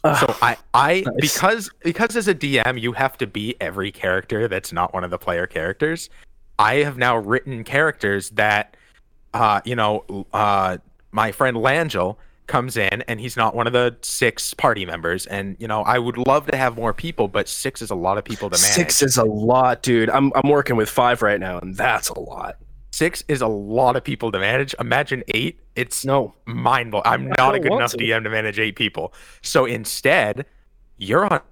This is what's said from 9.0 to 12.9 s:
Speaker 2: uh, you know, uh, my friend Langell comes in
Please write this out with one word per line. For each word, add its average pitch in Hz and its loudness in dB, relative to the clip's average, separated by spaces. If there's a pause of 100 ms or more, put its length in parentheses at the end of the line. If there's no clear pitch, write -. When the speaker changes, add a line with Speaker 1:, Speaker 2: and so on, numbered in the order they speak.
Speaker 2:
uh, 107 4
you 123 -4
know, 107 -2
uh, 98 2 (340)
my 110 0
friend 127 0
Langell 117 0 (320)
comes 123 0
in 104 0